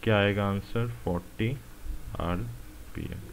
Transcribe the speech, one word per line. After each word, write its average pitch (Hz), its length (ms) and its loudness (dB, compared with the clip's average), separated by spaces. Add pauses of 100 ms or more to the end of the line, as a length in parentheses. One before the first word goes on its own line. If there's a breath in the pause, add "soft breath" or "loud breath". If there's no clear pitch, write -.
क्या 107 140 6
आएगा 101 320 6
answer, 117 380 0 (160)
forty 92 480 0 (680)
rpm, - 1000 -4 (140)